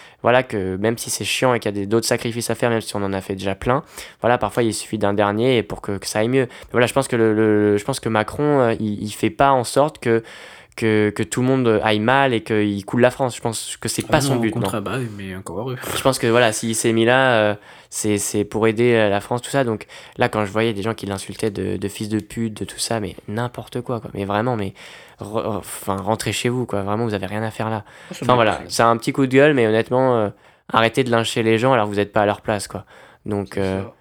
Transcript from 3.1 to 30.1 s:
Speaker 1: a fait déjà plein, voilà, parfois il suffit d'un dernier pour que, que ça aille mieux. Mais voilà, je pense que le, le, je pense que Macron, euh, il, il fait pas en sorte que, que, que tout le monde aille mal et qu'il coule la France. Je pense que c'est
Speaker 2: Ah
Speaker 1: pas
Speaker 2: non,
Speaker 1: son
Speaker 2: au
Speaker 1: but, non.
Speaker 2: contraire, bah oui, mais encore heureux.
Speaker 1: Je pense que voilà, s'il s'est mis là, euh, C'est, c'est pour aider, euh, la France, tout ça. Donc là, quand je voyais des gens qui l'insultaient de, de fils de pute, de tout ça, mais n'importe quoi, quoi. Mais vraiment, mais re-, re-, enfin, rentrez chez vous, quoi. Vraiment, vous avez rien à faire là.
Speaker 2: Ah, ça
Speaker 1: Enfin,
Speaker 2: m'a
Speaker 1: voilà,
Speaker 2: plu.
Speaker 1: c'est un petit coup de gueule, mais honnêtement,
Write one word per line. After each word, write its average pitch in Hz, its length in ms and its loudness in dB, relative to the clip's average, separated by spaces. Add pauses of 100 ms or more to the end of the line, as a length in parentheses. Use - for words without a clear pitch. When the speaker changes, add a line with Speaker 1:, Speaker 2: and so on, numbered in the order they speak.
Speaker 1:
a 95 80 -2
fait 98 140 -6
déjà 95 180 -4
plein, 123 300 -2 (380)
voilà, 120 180 4
parfois 110 240 0
il 110 100 2
suffit - 240 -6
d'un 101 160 0
dernier 107 480 2
pour - 200 -8
que, 101 180 -6
que - 80 -10
ça - 120 -2
aille 110 100 2
mieux. 131 180 2
Mais - 240 -18
voilà, 117 160 4
je - 60 -2
pense 135 140 0
que - 80 -2
le, 110 200 4
le, 104 420 4
je 101 60 -2
pense 135 160 -4
que - 100 -4
Macron, 139 520 0
euh, 117 180 4
il, 104 240 -4
il 107 80 -6
fait - 180 -2
pas 139 220 4
en 127 140 2
sorte 139 340 0
que, 113 240 0 (520)
que, 107 360 2
que 104 100 -4
tout 113 200 -2
le 127 60 2
monde 123 360 4
aille 107 160 2
mal 131 340 4
et 110 80 0
qu'il 104 440 0
coule 123 160 0
la 123 100 6
France. 127 240 -4
Je - 60 -14
pense - 360 -6
que - 100 -8
c'est - 200 -4
Speaker 2:
Ah - 60 0
Speaker 1:
pas 151 80 4
Speaker 2:
non, 139 80 0
Speaker 1:
son 131 80 2
Speaker 2:
au - 20 0
Speaker 1:
but, 113 160 0
non. 120 60 -2
Speaker 2:
contraire, 104 200 -2
bah 98 160 -6
oui, 127 180 -6
mais 98 200 -10
encore 92 240 -10
heureux. 127 180 -8 (180)
Speaker 1:
Je - 60 -6
pense 131 160 2
que - 80 -2
voilà, 117 280 4
s'il 113 220 -4
s'est 117 180 0
mis 113 120 4
là, 127 300 4
euh, 104 200 2 (340)
C'est, 104 280 -2
c'est 101 260 -2
pour 107 240 0
aider, 117 260 2
euh, 110 160 4
la 101 120 0
France, 120 200 -6
tout - 80 -12
ça. 139 140 0
Donc 113 220 -4 (320)
là, 123 120 2
quand 107 160 0
je 95 60 -6
voyais 113 220 0
des 98 80 -6
gens 110 120 -2
qui 107 120 -10
l'insultaient 98 460 -6
de, 98 260 -4
de 98 100 -6
fils 104 220 -8
de 107 100 0
pute, 107 380 -6
de 98 80 -8
tout - 140 -16
ça, 117 200 -2
mais 90 160 -8 (120)
n'importe 117 540 -8
quoi, 120 180 -6
quoi. - 140 -14
Mais 98 120 -4
vraiment, 107 300 0
mais 98 180 -6 (460)
re-, 101 60 -10 (160)
re-, 101 160 -4
enfin, - 400 -6
rentrez 104 360 -2
chez - 160 -2
vous, 123 160 -4
quoi. 101 180 -4
Vraiment, 104 220 -2
vous 107 80 -2
avez 98 140 -4
rien 104 160 -6
à 110 80 -6
faire 110 180 -6
là. 110 140 -6 (260)
Speaker 2:
Ah, - 40 -14
ça - 100 -16
Speaker 1:
Enfin, 127 100 4
Speaker 2:
m'a - 20 6
Speaker 1:
voilà, 110 220 4
Speaker 2:
plu. - 120 -12
Speaker 1:
c'est - 140 2
un 117 140 6
petit 139 160 -4
coup 139 120 2
de 127 60 -2
gueule, 143 220 6
mais 123 140 4
honnêtement, 123 500 2